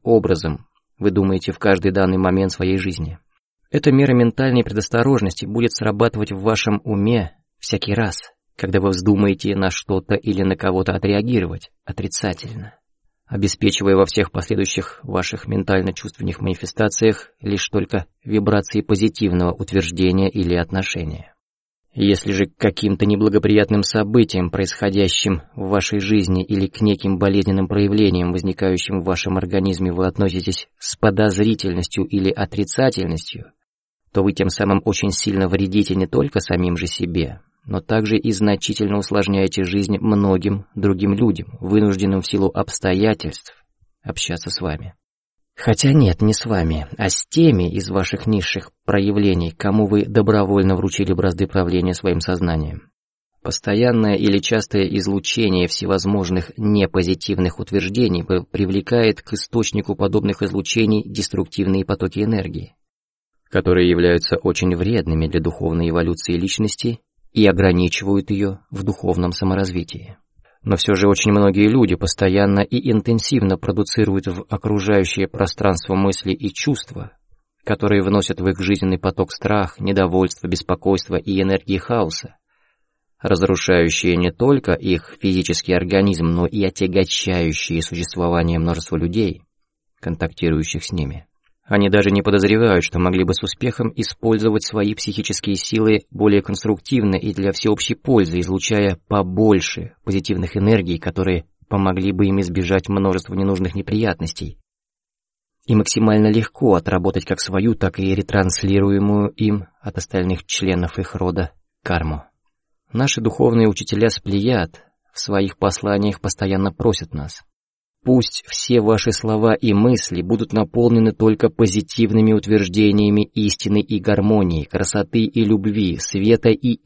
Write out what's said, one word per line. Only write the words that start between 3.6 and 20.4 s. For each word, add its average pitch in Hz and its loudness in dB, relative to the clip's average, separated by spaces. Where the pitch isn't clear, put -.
Эта 147 2
мера 135 4
ментальной 123 2
предосторожности 107 0
будет 113 0
срабатывать 107 0
в 95 -6
вашем 107 0
уме 107 0
всякий - -4
раз, 104 -4
когда 92 -2
вы 98 0
вздумаете 98 0
на 95 0
что-то - -4
или 98 -2
на 95 2
кого-то 92 -2
отреагировать 101 -2
отрицательно, 101 -8
обеспечивая 98 0
во 95 6
всех - -2
последующих - -4
ваших - -6
ментально-чувственных 95 -4
манифестациях - -2
лишь 101 -4
только 98 -4
вибрации 104 0
позитивного 92 0
утверждения 92 0
или 87 -2